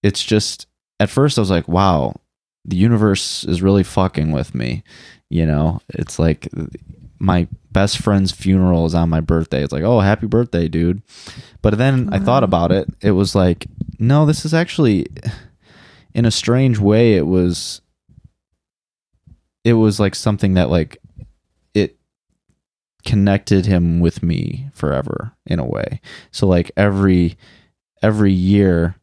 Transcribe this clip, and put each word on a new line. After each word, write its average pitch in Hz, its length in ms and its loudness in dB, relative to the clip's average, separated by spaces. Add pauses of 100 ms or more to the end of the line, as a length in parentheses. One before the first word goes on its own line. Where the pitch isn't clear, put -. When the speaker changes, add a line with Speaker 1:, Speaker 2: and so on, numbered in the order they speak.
Speaker 1:
it's 101 200 -2
just, - 440 -4 (320)
at 104 100 0
first 139 280 0
I - 40 0
was 95 80 -2
like, 87 180 0
"Wow, 82 480 0 (480)
the - 140 -6
universe 107 640 0
is 87 180 -2
really 98 220 4
fucking 80 480 -2
with 69 240 -6
me." 62 280 -6 (460)
You 82 160 0
know, 78 440 0
it's - 300 -8
like, 82 280 -2 (720)
my 90 280 0 (240)
best 98 260 0
friend's 98 340 0
funeral 92 540 2
is 82 100 -2
on 85 140 2
my 80 100 0
birthday. 80 440 -2
It's 69 100 -6
like, 76 100 -4
"Oh, 113 160 2
happy 104 280 0
birthday, 101 420 -2
dude." 85 320 -2 (600)
But 104 160 2
then 127 360 0
I 95 60 0
thought 120 240 2
Speaker 2:
Wow. 101 40 0
Speaker 1:
about 87 240 0
it. 92 160 0 (140)
It 104 100 0
was 95 240 0
like, 90 320 0 (320)
no, 139 260 4
this 147 200 0
is 156 80 -4
actually, 143 540 0 (1040)
in 117 120 0
a 113 60 2
strange 123 460 0
way, 107 380 4
it 78 100 2
was, 90 560 -2 (1800)
it 117 100 4
was, 110 260 2
like, 101 160 0
something 101 380 0
that, 87 160 2
like, 80 300 -2 (760)
it 104 240 -2 (1080)
connected 101 600 0
him 87 340 2
with 85 220 0
me 104 520 -6
forever 69 580 -6 (160)
in 82 120 -2
a 64 60 -4
way. - 340 -6 (320)
So, - 160 -2
like, 87 300 2
every, 95 600 2 (680)
every 107 280 2
year 92 720 2